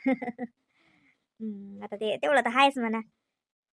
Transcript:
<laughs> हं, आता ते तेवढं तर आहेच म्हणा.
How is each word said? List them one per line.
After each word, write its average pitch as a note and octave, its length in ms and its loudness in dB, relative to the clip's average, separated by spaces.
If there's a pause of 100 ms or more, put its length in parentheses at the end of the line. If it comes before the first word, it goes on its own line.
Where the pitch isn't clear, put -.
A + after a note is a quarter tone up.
<laughs> B3+ 480 -2 (840)
हं, G3+ 440 -10
आता G#3 140 -10
ते G#3+ 200 -2
तेवढं C#4+ 260 4
तर A#3+ 140 0
आहेच C#4 220 6
म्हणा. A3+ 200 -2 (800)